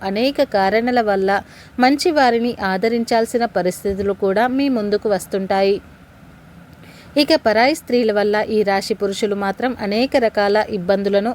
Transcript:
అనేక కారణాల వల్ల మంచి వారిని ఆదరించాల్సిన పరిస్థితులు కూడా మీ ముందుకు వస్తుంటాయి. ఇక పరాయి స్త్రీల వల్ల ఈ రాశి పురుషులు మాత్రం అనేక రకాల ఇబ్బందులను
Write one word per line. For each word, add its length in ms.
అనేక 400
కారణాల 580
వల్ల 420
మంచి 300
వారిని 520
ఆదరించాల్సిన 840
పరిస్థితులు 680
కూడా 340
మీ 220
ముందుకు 400
వస్తుంటాయి. 720
ఇక 120
పరాయి 280
స్త్రీల 380
వల్ల 360
ఈ 140
రాశి 320
పురుషులు 400
మాత్రం 460
అనేక 360
రకాల 540
ఇబ్బందులను 640